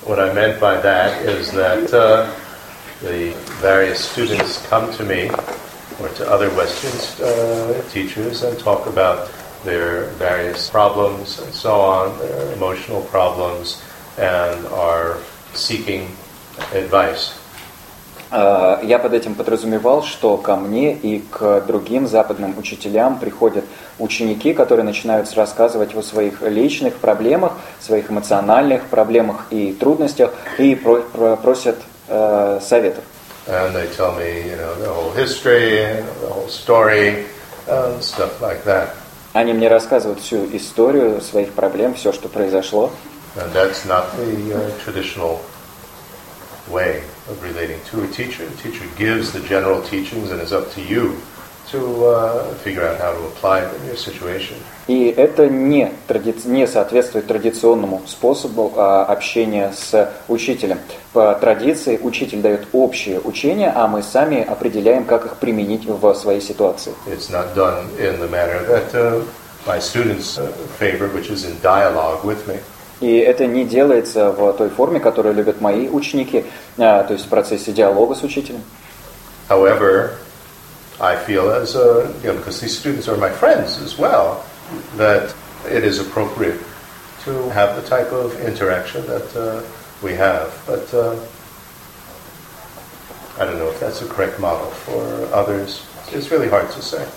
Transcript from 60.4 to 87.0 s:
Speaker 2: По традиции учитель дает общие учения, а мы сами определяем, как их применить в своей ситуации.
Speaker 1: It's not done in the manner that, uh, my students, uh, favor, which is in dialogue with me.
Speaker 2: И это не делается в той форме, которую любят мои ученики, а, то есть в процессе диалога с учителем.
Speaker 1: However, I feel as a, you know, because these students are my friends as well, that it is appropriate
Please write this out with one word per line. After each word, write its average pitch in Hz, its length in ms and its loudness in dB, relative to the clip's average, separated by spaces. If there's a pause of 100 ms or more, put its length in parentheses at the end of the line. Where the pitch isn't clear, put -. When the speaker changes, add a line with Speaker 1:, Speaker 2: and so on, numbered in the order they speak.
Speaker 2:
По 107 220 6
традиции 117 640 2
учитель 117 400 -4
дает 104 320 2
общие 104 480 0
учения, 160 520 0
а 113 140 2
мы 104 160 0
сами 139 380 2
определяем, 110 640 2
как 117 200 2
их - 120 -10
применить 107 480 -2
в 101 300 2
своей 101 260 0
ситуации. 101 520 -2 (140)
Speaker 1:
It's 87 240 -10
not 90 240 -4
done 92 300 2 (120)
in 92 220 -2
the 85 100 -4
manner 87 380 -2
that, 113 260 2
uh, 117 300 2 (420)
my 90 140 -2
students, - 580 -2
uh, 82 140 -6 (260)
favor, 101 360 0
which 87 160 -6
is 101 160 -6
in 85 160 -8
dialogue 87 640 2
with 107 240 -4
me. 95 100 -6 (420)
Speaker 2:
И 117 180 4
это 123 300 6
не 123 180 0
делается 113 640 4
в 98 220 4
той 104 160 2
форме, 139 300 2
которую 107 340 4
любят 104 280 2
мои 107 280 2
ученики, 131 560 0 (320)
а, 110 260 6
то 101 100 0
есть 95 120 -6
в - 40 -14
процессе 101 420 0
диалога 104 420 4
с 131 100 -8
учителем. 131 380 -6 (840)
Speaker 1:
However, 98 640 6 (880)
I 90 160 2
feel 98 340 0
as 113 260 -2
a, 120 360 4 (120)
you 107 80 -2
know, 92 60 0
because - 220 -10
these 113 180 -6
students 139 300 -4
are 107 100 0
my 95 140 2
friends - 520 2
as - 140 -10
well, - 460 2 (540)
that 104 360 2 (340)
it 117 160 0
is 104 160 2
appropriate 98 600 -4 (640)